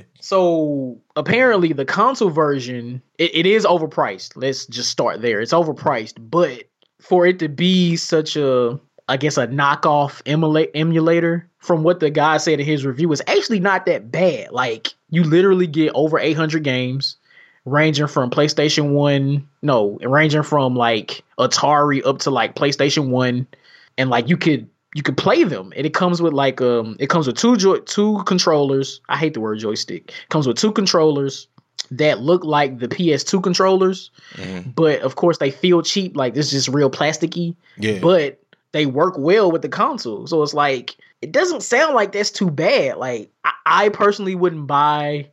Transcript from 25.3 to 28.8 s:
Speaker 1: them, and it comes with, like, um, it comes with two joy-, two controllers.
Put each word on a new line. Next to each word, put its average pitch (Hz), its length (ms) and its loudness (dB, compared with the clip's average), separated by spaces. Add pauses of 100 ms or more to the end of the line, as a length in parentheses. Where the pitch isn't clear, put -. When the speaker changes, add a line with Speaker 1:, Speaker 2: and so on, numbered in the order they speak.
Speaker 1:
them, 98 300 -6
and 139 120 -4
it 151 80 -4
comes 175 260 0
with, 165 140 2
like, 135 260 0
um, 117 380 0
it 135 100 -4
comes 160 180 2
with 117 120 -2
two 240 180 4
joy-, 185 240 4
two 208 460 -2
controllers. 147 840 0